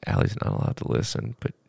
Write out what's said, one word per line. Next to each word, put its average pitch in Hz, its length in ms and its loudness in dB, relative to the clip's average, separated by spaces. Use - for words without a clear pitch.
Allie's - 360 2
not - 100 0
allowed - 260 0
to - 100 -6
listen, - 520 0
but - 120 -4